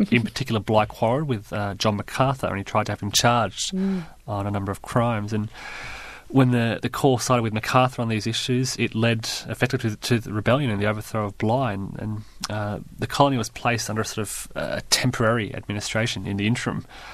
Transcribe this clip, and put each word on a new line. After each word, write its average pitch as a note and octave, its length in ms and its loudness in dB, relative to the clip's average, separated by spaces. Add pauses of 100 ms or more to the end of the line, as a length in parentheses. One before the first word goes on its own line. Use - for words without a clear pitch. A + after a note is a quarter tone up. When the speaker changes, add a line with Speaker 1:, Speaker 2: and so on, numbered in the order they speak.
Speaker 1:
<laughs> - 80 0
Speaker 2:
in A#2 120 4
particular, A2+ 380 -2
Bligh G#2+ 240 4
quarrelled B2 420 0
with, A2 240 -4
uh, G2+ 220 -2
John G#2 240 0
Macarthur, C3 500 0
and F#2+ 100 -2
he G2 60 -4
tried G#2 220 0
to G#2 80 -2
have - 80 -6
him G2+ 100 -4
charged A#2+ 600 2
Speaker 1:
Mm. F#3+ 320 -2 (240)
Speaker 2:
on G2+ 180 -2
a G2+ 40 0
number G2 200 0
of F#2+ 100 -6
crimes. A2+ 520 0
And G#2+ 160 0 (840)
when C3 200 6
the, A#2 280 2
the A#2+ 100 -2
Corps C3 300 4
sided B2 220 4
with A2+ 120 0
MacArthur B2+ 500 2
on A2+ 40 0
these A2 200 0
issues, B2+ 500 0
it A2+ 160 0
led A2+ 340 2 (200)
effectively A#2+ 420 0
to G#2 60 -2
the, - 120 -14
to A#2+ 120 4
the - 120 -6
rebellion A#2 380 2
and G2+ 100 0
the G#2 60 0
overthrow G#2+ 400 -2
of G2+ 140 -8
Bligh, A#2 340 2
and, G2 260 -6
and, G#2+ 220 -4 (300)
uh, G#2 280 -4 (200)
the - 80 -4
colony C#3 300 2
was A2 120 -2
placed - 400 -2
under A2 140 -2
a - 20 -2
sort G#2+ 220 -4
of, - 280 -8
uh, - 240 -4 (120)
temporary A#2 640 2
administration G#2 720 -2
in G2 100 -2
the G2+ 80 2
interim. - 400 0 (280)